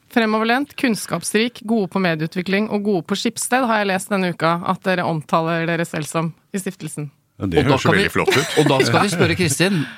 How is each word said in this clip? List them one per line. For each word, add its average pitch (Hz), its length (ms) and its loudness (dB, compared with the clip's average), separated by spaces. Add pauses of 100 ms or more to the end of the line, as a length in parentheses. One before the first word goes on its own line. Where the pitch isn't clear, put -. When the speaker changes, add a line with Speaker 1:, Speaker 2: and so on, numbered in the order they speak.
Speaker 1:
Fremoverlent, 226 680 -2
kunnskapsrik, 214 880 -2
gode 208 260 0
på 190 100 -2
medieutvikling 180 680 -2
og 202 120 -2
gode 202 220 0
på 202 100 -4
Schibsted, 247 520 -2
har 226 100 2
jeg 208 100 0
lest 190 220 -2
denne 185 240 0
uka 170 340 0
at 185 140 -2
dere 180 240 0
omtaler 165 600 -2
dere 165 180 -2
selv 160 220 -6
som 165 260 -4 (200)
i 202 40 -4
stiftelsen. 156 540 -10 (280)
Speaker 2:
Ja, 104 60 -4
det 123 140 2
Speaker 3:
Og 147 60 6
da - 40 4
Speaker 2:
høres - 20 6
jo 131 60 4
Speaker 3:
skal - 160 2
vi, 98 40 6
Speaker 2:
veldig 95 140 2
flott 95 260 2
ut. - 200 0
Speaker 3:
og 151 100 6
da 143 180 4
skal - 160 4
vi - 80 2
spørre 170 280 2
Kristin, 170 480 2 (120)